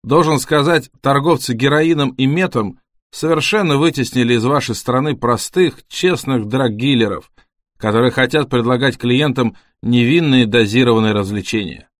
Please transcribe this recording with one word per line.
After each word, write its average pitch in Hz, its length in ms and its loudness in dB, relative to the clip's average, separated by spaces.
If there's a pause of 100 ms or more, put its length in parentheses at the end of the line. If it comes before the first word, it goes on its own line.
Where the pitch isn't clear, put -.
Должен 151 380 2
сказать, 151 500 -2 (100)
торговцы 139 540 0
героином 143 560 0
и 131 160 -2
метом 139 540 -2 (320)
совершенно 160 640 0
вытеснили 131 580 0
из 113 100 0
вашей 131 300 -2
страны 131 420 -4
простых, 123 720 -2
честных 135 600 -2
драгдилеров, 113 840 -2 (480)
которые 113 320 2
хотят 135 400 0
предлагать 123 480 0
клиентам 123 580 0 (240)
невинные 127 680 2
дозированные 110 680 2
развлечения. 101 760 -6 (120)